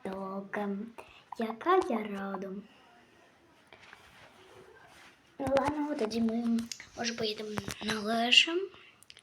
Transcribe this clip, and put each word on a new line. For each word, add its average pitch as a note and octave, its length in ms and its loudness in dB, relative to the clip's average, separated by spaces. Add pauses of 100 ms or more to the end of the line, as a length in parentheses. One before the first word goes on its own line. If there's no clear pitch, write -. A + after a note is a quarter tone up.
тока. G3 640 -4 (720)
Яка A3+ 360 2
я B3 280 2
рада. G3 460 -6 (3000)
Ну C#4 60 -2 (140)
ладно, D4 400 0
тоді A3+ 220 0
ми, A#3 380 2 (380)
може, A3+ 160 -4
поїдемо G#3+ 360 -6 (340)
на G#3+ 160 -2
лижі. A#3 520 6 (720)